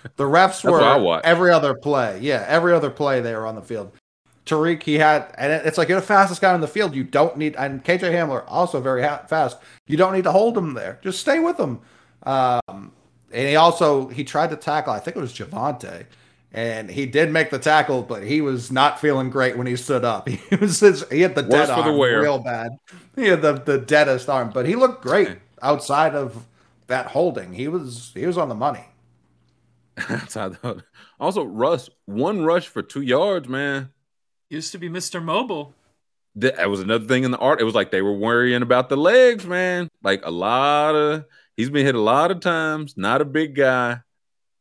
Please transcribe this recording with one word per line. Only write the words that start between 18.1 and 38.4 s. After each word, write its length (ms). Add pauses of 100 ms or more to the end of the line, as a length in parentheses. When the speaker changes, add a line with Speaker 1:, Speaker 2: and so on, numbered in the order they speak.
Speaker 1:
he 180
was 300
not 280
feeling 300
great 260
when 120
he 80
stood 280
up. 240
<laughs> 220
He 60
was, 260 (300)
he 100
had 140
the 80
Speaker 2:
Worse 80
Speaker 1:
dead 160
Speaker 2:
for 160
the 60
Speaker 1:
arm 100
Speaker 2:
wear. 200
Speaker 1:
real 200
bad. 320 (440)
He 120
had 160
the, 100
the 240
deadest 520
arm, 220
but 140
he 100
looked 280
great 240
Speaker 2:
Okay. 120 (220)
Speaker 1:
outside 540
of 320 (400)
that 180
holding. 480
He 140
was, 480
he 100
was 140
on 100
the 60
money. 300 (1120)
Speaker 2:
<laughs> 120
Outside 440
the, 300 (360)
also, 240
Russ, 440 (180)
one 380
rush 240
for 140
two 200
yards, 460
man. 420 (600)
Speaker 3:
Used 220
to 80
be 100
Mister 320
Mobile. 540 (640)
Speaker 2:
Th-, 140
that 160
was 80
another 260
thing 180
in 60
the 80
art. 240
It 40
was 100
like 160
they 100
were 160
worrying 460